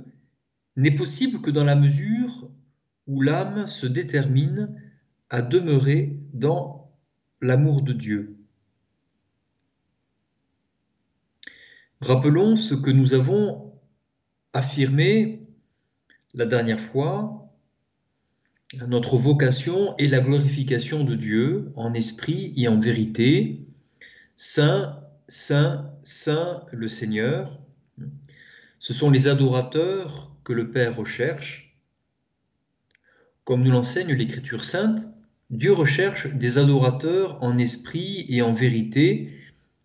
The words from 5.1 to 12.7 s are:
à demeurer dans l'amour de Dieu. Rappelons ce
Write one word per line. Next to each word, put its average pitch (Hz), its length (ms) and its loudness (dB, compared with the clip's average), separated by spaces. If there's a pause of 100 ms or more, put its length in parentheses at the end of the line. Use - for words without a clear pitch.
à 120 140 -4
demeurer 143 760 0 (180)
dans 156 580 -4 (480)
l'amour 135 420 2
de 117 100 -2
Dieu. 104 440 -6 (3750)
Rappelons 147 540 4
ce 220 200 0